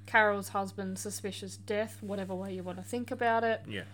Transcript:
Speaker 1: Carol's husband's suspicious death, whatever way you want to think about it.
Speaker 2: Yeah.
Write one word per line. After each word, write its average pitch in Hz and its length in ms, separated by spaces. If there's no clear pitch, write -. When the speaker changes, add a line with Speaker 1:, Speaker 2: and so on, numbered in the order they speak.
Speaker 1:
Carol's 208 440
husband's 196 500
suspicious 196 560
death, 214 440
whatever 196 340
way 190 200
you 185 80
want 180 160
to 185 60
think 240 260
about 233 340
it. 226 240
Speaker 2:
Yeah. 101 140